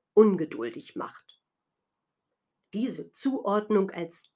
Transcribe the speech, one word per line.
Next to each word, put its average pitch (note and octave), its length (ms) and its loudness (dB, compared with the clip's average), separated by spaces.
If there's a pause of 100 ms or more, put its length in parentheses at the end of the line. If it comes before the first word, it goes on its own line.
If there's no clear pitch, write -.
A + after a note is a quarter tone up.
(140)
ungeduldig D#3+ 840 2
macht.“ - 440 -14 (1300)
Diese A3+ 380 -6
Zuordnung G#3 800 0
als E3+ 320 -10 (120)